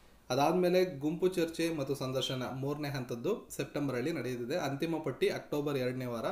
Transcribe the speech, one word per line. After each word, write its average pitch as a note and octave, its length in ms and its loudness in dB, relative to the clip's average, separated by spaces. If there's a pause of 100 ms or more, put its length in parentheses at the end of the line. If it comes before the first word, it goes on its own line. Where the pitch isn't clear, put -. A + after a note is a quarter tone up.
(300)
ಅದಾದಮೇಲೆ F3 720 4
ಗುಂಪು E3 280 2
ಚರ್ಚೆ E3 460 0
ಮತ್ತು C#3 220 -2
ಸಂದರ್ಶನ C3 480 -2
ಮೂರನೇ C#3 460 -2
ಹಂತದ್ದು C3 600 -4
ಸೆಪ್ಟೆಂಬರಲ್ಲಿ C#3 600 -2
ನಡೆಯಲಿದೆ. B2+ 440 -2
ಅಂತಿಮ D#3+ 420 0
ಪಟ್ಟಿ D3 320 0
ಅಕ್ಟೋಬರ್ D3 480 -2
ಎರಡನೇ B2+ 280 -2
ವಾರ A#2+ 260 -4